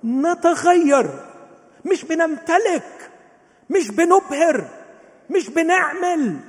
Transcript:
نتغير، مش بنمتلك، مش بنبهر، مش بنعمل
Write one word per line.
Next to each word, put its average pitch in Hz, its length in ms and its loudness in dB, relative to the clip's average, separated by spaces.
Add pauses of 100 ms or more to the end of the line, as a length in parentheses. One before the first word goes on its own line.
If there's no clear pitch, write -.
نتغير، 320 1040 2 (800)
مش - 140 -2
بنمتلك، 330 1040 -2 (580)
مش 320 220 -2
بنبهر، 320 760 2 (640)
مش 339 200 -2
بنعمل 330 1000 -2